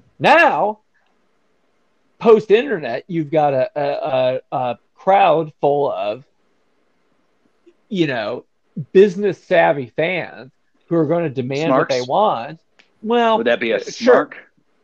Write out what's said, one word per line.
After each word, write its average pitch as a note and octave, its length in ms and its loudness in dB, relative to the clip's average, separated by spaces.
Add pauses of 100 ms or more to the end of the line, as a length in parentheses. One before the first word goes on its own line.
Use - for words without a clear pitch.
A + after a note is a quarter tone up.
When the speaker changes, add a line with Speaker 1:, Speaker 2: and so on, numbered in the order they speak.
(180)
Speaker 1:
Now, G#3 600 2 (1400)
post-internet, G#3 880 2
you've E3 220 -4
got D3 240 2
a, B2+ 220 0
a, C3 640 -2 (120)
a, - 40 -6
a B2 220 -4 (160)
crowd E3 680 2
full C#3+ 320 0
of, G#2 320 -6 (1600)
you F3+ 180 0
know, A#2 380 -6 (480)
business-savvy E3+ 1040 2
fans C3+ 540 -6 (380)
who E3+ 80 -2
are D#3+ 100 0
gonna E3 240 -2
demand C3+ 400 -4
what C#3 160 2
Speaker 2:
Smarks? - 40 -18
Speaker 1:
they B2+ 120 -2
want. D3+ 580 -2 (420)
Well, A3+ 360 0
Speaker 2:
Would A3+ 80 -2
that - 140 0
be D#3 120 -2
a - 80 0
Speaker 1:
sure. - 460 2
Speaker 2:
smark? - 60 -20 (520)